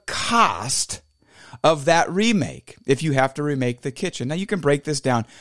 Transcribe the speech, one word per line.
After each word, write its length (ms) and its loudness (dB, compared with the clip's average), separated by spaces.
cost 960 0
of 220 4
that 260 4
remake 680 0
if 160 2
you 100 -2
have 220 2
to 80 -6
remake 400 -2
the 100 -8
kitchen. 360 -6
Now, 60 -6
you 120 -4
can 140 -4
break 240 2
this 160 -2
down, 240 0